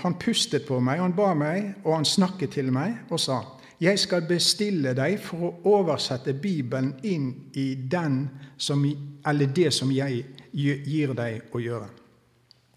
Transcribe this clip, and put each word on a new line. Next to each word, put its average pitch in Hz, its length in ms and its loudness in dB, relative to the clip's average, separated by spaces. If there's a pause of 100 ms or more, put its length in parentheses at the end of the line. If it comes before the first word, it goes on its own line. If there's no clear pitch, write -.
han 175 80 2
pustet - 540 0
på 127 120 0
meg, 127 220 2
han 180 160 2
ba 202 160 4
meg, 170 380 0 (100)
og 160 140 2
han 156 100 2
snakket 190 480 2
til 131 180 -2
meg, 147 220 0 (160)
og 165 100 -2
sa: 131 220 0 (380)
'Jeg 190 200 4
skal 175 280 0
bestille 170 680 2
deg 147 260 0
for - 180 -10
å 170 280 -4
oversette 156 680 2
Bibelen 135 600 -2 (100)
inn 143 500 -2
i 135 220 -2
den 135 540 0 (280)
som, 143 280 0 (400)
eller 147 220 4
det 147 260 2
som 131 180 0
jeg 131 340 0 (280)
gi-, 143 320 0
gir 143 280 0
deg 113 280 -4 (100)
å 120 80 -4
gjøre.' 113 300 -6 (880)